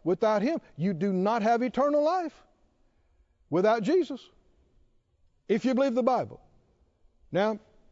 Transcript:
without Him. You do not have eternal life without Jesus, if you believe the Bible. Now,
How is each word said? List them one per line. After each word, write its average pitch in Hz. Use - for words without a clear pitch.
without 208
Him. 294
You 185
do 190
not 202
have 233
eternal 285
life 339
without 208
Jesus, 285
if 196
you 254
believe 262
the 254
Bible. 226
Now, 208